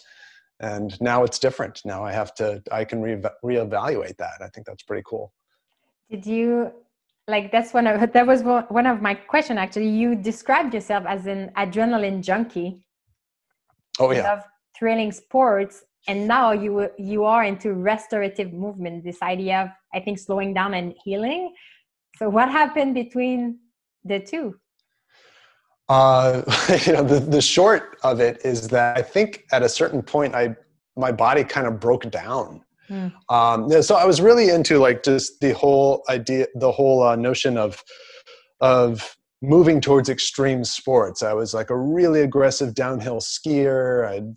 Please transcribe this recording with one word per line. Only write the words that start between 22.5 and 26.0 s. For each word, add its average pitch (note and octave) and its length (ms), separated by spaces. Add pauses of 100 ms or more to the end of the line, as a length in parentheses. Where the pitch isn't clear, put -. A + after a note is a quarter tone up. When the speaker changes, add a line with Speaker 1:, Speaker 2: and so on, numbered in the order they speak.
Speaker 2:
between B3 640 (440)
the G3 180
two? B3 340 (1300)
Speaker 1:
Uh, C3 520 (280)